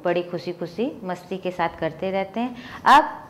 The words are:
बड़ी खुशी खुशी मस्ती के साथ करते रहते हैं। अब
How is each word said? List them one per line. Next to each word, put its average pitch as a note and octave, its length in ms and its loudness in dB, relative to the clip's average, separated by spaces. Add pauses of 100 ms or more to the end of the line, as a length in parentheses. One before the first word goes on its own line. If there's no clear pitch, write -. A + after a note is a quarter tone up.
बड़ी F3 180 2
खुशी F3 300 -6
खुशी F#3+ 520 -4
मस्ती F3+ 320 -6
के F#3 140 -4
साथ E3+ 180 0 (120)
करते E3 300 -2
रहते F#3+ 300 -2
हैं। B3 160 -4 (300)
अब C#4 180 10 (260)